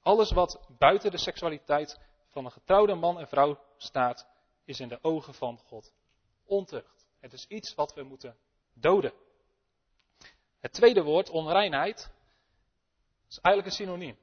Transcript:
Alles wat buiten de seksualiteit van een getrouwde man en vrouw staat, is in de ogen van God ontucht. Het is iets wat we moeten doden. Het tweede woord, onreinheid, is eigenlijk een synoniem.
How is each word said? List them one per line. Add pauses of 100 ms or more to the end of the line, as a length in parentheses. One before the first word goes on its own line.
Alles
wat (100)
buiten
de
seksualiteit (280)
van
een
getrouwde
man
en
vrouw (180)
staat, (360)
is
in
de
ogen
van
God (520)
ontucht. (120)
Het
is
iets
wat
we
moeten (360)
doden. (1500)
Het
tweede
woord,
onreinheid, (1160)
is
eigenlijk
een
synoniem.